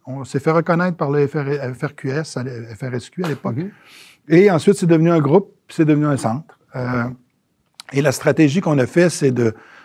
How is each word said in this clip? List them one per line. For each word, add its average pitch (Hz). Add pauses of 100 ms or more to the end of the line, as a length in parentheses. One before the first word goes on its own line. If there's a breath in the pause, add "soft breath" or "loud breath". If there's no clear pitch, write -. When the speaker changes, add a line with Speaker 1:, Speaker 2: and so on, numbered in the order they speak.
Speaker 1:
On 135
s'est 131
fait 160
reconnaître 170
par 147
le 143
F 139
R, 139
F 120
R 147
Q -
S, 151
à 147
l-, 120
F -
R 127
S -
Q 180
à 170
l'époque. 127
Speaker 2:
Mhm. 170 (600 loud breath)
Speaker 1:
Et 190
ensuite, 185
c'est 185
devenu 165
un 165
groupe, 151 (120)
puis -
c'est 165
devenu 151
un 143
centre. 120 (160)
Euh, 123 (880)
et 139
la 143
stratégie 151
qu'on 156
a 127
fait, 170
c'est 143
de, 117 (320 loud breath)